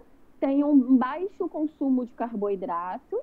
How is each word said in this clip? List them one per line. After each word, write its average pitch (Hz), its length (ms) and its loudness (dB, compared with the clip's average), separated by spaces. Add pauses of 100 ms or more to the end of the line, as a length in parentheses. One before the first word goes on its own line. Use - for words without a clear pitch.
(400)
tem 277 240 2
um 269 320 6
baixo 320 520 -2
consumo 277 580 -2
de 233 60 -14
carboidrato. 190 1120 -6